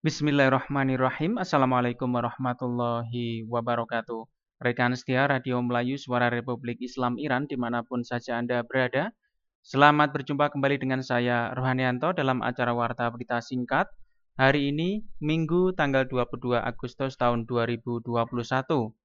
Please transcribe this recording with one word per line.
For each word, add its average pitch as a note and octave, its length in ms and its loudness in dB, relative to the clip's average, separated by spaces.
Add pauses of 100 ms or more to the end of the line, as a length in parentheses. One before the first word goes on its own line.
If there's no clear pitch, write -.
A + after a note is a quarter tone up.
Bismillahirrahmanirrahim. C#3 1300 2
Assalamualaikum B2+ 720 2
warahmatullahi A#2+ 1400 -2
wabarakatuh. A#2 800 -2 (400)
Rekan B2 320 2
setia C3 320 0
Radio B2+ 320 0
Melayu B2 400 0
Suara A#2+ 320 0
Republik A#2+ 480 -4
Islam B2 400 -2
Iran C#3 240 0
dimanapun A#2+ 640 -4
saja A#2+ 320 -4
Anda A#2+ 240 -2
berada, C3 480 0 (560)
selamat D3 480 4
berjumpa C#3+ 320 0
kembali C#3 320 0
dengan C3 240 -2
saya, A#2+ 480 0
Rohanianto, B2+ 640 0
dalam C3 240 2
acara A#2+ 320 0
Warta A#2+ 400 0
Berita A#2+ 320 -4
Singkat. B2+ 480 -2 (480)
Hari C#3 320 4
ini, F#3 320 -2 (160)
Minggu, E3 560 2
tanggal C3+ 320 2
dua B2+ 160 0
puluh B2 320 -2
dua A#2 80 2
Agustus B2+ 560 -6
tahun A#2+ 240 2
dua A#2 240 0
ribu A#2+ 320 -4
dua A#2 240 0
puluh A#2+ 240 -4
satu. C3 580 0